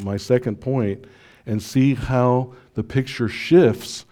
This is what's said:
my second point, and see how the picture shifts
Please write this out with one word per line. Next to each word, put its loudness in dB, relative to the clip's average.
my -4
second -2
point, -4
and -4
see 2
how 0
the -4
picture -2
shifts 2